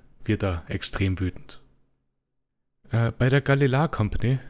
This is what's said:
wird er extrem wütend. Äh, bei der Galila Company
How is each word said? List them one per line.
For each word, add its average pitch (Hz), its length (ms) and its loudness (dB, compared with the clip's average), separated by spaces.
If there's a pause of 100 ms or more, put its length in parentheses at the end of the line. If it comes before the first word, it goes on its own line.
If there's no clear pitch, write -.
(260)
wird 107 180 0
er 90 240 -2
extrem 95 520 -2
wütend. - 420 -6 (1300)
Äh, 113 260 2
bei 127 120 2
der 139 120 4
Galila 139 460 2
Company 120 520 0 (100)